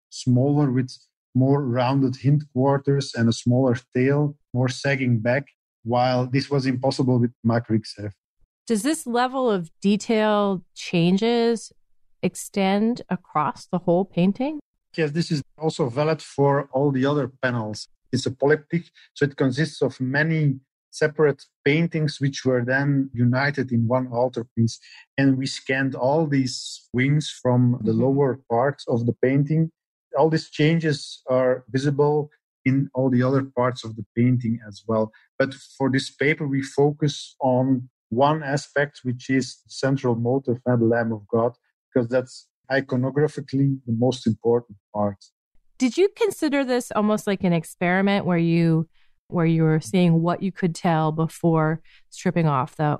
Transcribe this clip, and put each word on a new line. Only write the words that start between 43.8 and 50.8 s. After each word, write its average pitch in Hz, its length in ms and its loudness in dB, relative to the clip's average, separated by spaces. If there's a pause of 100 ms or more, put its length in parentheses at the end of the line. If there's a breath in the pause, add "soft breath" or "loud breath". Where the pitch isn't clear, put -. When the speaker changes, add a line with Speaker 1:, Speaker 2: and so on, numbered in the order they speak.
Speaker 1:
the 117 60 -4
most 123 340 0
important 117 520 -2 (160)
part. 104 280 -4 (560)
Speaker 2:
Did 254 200 -2
you 392 180 4
consider 302 480 0
this 247 260 -2
almost 214 360 0
like 196 180 -2
an 180 80 2
experiment 185 720 0
where 180 140 0
you, 165 500 2 (400)
where 165 180 0
you 165 180 2
were 156 160 2
seeing 165 420 2
what 170 200 -2
you 190 80 -2
could 170 240 -2
tell 156 380 0